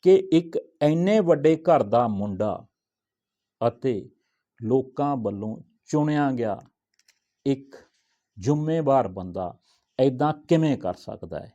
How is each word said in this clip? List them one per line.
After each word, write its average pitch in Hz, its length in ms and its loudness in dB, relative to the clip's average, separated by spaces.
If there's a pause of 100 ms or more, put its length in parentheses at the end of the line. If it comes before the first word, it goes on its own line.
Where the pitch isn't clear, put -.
ਕਿ 190 320 4
ਇੱਕ 165 240 0 (240)
ਇੰਨੇ 170 380 2
ਵੱਡੇ 160 360 4
ਘਰ 156 280 2
ਦਾ 117 240 2
ਮੁੰਡਾ 101 600 -4 (1000)
ਅਤੇ 117 420 -4 (540)
ਲੋਕਾਂ 131 540 -2
ਵੱਲੋਂ 107 460 -8 (220)
ਚੁਣਿਆ 151 460 0
ਗਿਆ 113 300 -4 (840)
ਇੱਕ 139 300 -4 (640)
ਜ਼ਿੰਮੇਵਾਰ 147 680 0
ਬੰਦਾ 92 520 -8 (400)
ਇੱਦਾਂ 139 340 0
ਕਿਵੇਂ 156 440 0
ਕਰ 90 160 -6
ਸਕਦਾ 85 460 -12
ਹੈ - 160 -18